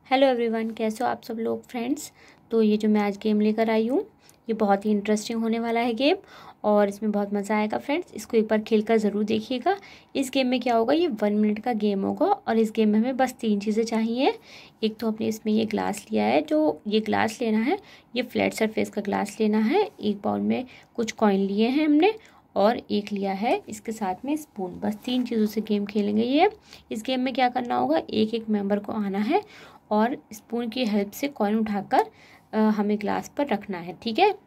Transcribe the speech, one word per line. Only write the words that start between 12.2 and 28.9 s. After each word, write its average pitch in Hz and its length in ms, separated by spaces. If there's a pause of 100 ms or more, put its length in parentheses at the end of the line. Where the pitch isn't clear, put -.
और 226 320
इस 220 140
गेम 220 160
में 208 100
हमें 247 180
बस 254 240
तीन 208 200
चीज़ें 214 240
चाहिए। 226 500 (480)
एक 220 160
तो 226 100
हमने 220 200
इसमें 220 240
ये 220 140
ग्लास 196 440
लिया 214 140
है, 254 180
जो 311 440
ये 214 140
ग्लास 214 400
लेना 220 200
है, 302 180 (360)
ये 247 100
फ्लैट 196 300
सरफेस 214 360
का 208 120
ग्लास 196 380
लेना 214 220
है। 285 200 (180)
एक 202 220
बाउल 208 200
में 226 220 (320)
कुछ 226 180
कॉइन 202 280
लिए 202 260
हैं 294 180
हमने 320 280 (420)
और 214 340
एक 208 220
लिया 196 220
है 247 340
इसके 226 240
साथ 190 320
में 285 120
स्पून। 185 440
बस 208 140 (100)
तीन 247 200
चीज़ों 226 240
से 214 140
गेम 208 240
खेलेंगे 208 380
ये। 302 260 (400)
इस 226 120
गेम 262 180
में 254 140
क्या 254 160
करना 247 260
होगा, 254 340
एक 220 240
एक 220 160
मेंबर 202 280
को 202 160